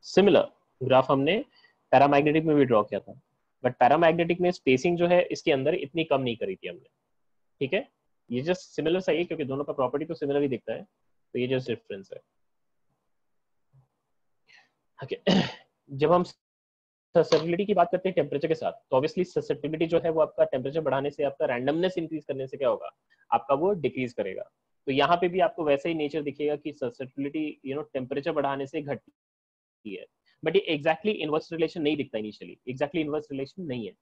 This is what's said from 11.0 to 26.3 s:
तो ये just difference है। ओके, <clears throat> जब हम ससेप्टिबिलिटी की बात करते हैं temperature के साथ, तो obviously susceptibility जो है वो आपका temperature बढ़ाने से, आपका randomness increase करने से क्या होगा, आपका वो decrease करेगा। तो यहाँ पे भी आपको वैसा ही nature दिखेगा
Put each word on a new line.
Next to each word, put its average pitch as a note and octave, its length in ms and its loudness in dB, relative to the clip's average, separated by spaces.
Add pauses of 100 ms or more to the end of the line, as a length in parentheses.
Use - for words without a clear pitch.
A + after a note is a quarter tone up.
तो B2 60 -6
ये B2 100 -2
just B2+ 200 -2
difference G2+ 440 -10
है। - 80 -16 (2750)
ओके, - 220 -10
<clears throat> - 440 2 (200)
जब D3 220 2
हम F3+ 100 6
ससेप्टिबिलिटी - 1400 -2
की G#3 80 2
बात F3 180 4
करते F3+ 160 0
हैं F#3 60 -4
temperature C#3+ 340 -2
के D#3+ 60 2
साथ, G2 180 -4
तो - 280 0
obviously D#3+ 260 -2
susceptibility D3+ 600 -4
जो E3 140 0
है E3 100 -2
वो D#3+ 100 0
आपका D3+ 240 2
temperature C#3 360 -4
बढ़ाने C#3 300 0
से, C#3+ 140 -4
आपका C#3 220 -2
randomness D3 520 0
increase D#3 260 -8
करने C3+ 220 -8
से C3+ 100 -14
क्या C3 120 0
होगा, - 220 -2 (420)
आपका A#2 220 0
वो F3 180 0
decrease C3 400 -4
करेगा। G2 380 -8 (360)
तो C#3 60 -4
यहाँ C#3+ 240 4
पे F3+ 120 0
भी F3+ 120 -2
आपको E3 240 0
वैसा C#3+ 240 0
ही E3+ 60 -4
nature D3+ 280 -4
दिखेगा D3 340 -4